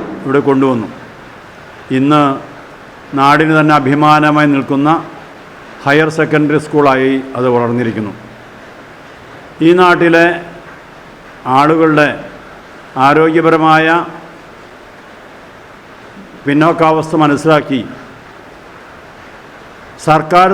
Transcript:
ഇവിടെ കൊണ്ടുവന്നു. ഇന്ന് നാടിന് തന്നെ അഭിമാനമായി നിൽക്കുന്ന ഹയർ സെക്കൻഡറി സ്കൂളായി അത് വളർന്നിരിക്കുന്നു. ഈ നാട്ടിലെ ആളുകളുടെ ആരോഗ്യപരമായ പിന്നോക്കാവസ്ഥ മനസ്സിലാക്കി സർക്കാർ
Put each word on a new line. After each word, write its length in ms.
ഇവിടെ 240
കൊണ്ടുവന്നു. 400
ഇന്ന് 260
നാടിന് 380
തന്നെ 200
അഭിമാനമായി 760
നിൽക്കുന്ന 360
ഹയർ 340
സെക്കൻഡറി 480
സ്കൂളായി 480
അത് 160
വളർന്നിരിക്കുന്നു. 600
ഈ 20
നാട്ടിലെ 460
ആളുകളുടെ 480
ആരോഗ്യപരമായ 800
പിന്നോക്കാവസ്ഥ 800
മനസ്സിലാക്കി 580
സർക്കാർ 440